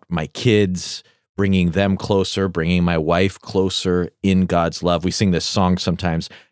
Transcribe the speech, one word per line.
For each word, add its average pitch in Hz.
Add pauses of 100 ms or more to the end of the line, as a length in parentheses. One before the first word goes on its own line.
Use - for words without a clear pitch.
my 80
kids, 101 (320)
bringing 95
them 98
closer, 98
bringing 87
my 87
wife 85
closer 92 (140)
in 92
God's 85
love. 85
We 92
sing 101
this 85
song 90
sometimes, 85 (220)